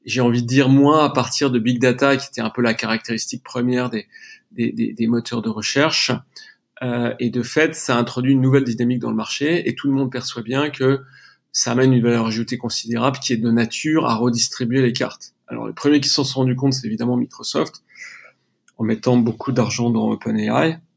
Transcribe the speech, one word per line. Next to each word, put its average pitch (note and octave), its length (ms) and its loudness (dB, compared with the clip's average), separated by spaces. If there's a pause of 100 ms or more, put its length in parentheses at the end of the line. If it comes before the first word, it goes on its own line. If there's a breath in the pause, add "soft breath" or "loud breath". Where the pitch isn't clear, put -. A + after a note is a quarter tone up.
J'ai B2+ 160 -2
envie A#2+ 200 2
de A#2+ 60 -2
dire C3 220 4
moins C#3+ 360 6
à C#3 40 2
partir C3 420 0
de B2 80 2
big B2 180 0
data, B2+ 400 4
qui - 100 -8
était - 140 -10
un A2 80 -4
peu - 120 -4
la A#2 120 2
caractéristique A2+ 720 -6
première B2 460 -2
des, A2 180 -6 (440 loud breath)
des, A#2 200 -2
des, A2+ 220 -4
des A2+ 140 -2
moteurs A#2 340 -2
de A2+ 80 -4
recherche. C3+ 600 0 (720 loud breath)
Euh, A#2+ 380 -2
et A#2+ 100 -2
de A#2+ 140 -4
fait, D#3+ 320 0
ça B2 220 0
introduit B2+ 340 0
une C3+ 100 4
nouvelle C3 220 4
dynamique A#2+ 360 0
dans A2+ 120 -4
le A2 60 -2
marché D3 500 -2
et B2+ 80 -2
tout - 120 -4
le C#3 60 2
monde C3+ 180 0
perçoit A#2+ 320 -8
bien C3+ 260 0
que C3+ 320 0 (520 loud breath)
ça - 200 -2
amène C3 200 6
une B2 80 4
valeur A#2 240 2
ajoutée A2+ 320 -4
considérable A#2 600 -4
qui - 140 -4
est A#2 40 0
de A2+ 140 0
nature B2+ 540 0
à A#2+ 100 0
redistribuer A#2+ 680 0
les C3 120 2
cartes. - 400 -6 (140)
Alors, A#2 200 -10
les A2 60 -10
premiers D3 260 4
qui C#3+ 100 -2
s'en D3 140 0
sont C3+ 160 -4
rendus C3 160 2
compte, C3 180 0
c'est A#2+ 140 -6
évidemment A#2 300 -2
Microsoft, - 640 -6 (920 loud breath)
en A2+ 80 -2
mettant A#2 320 2
beaucoup A#2 340 0
d'argent A#2+ 380 0
dans A2 200 0
OpenAI A2 720 -2 (180)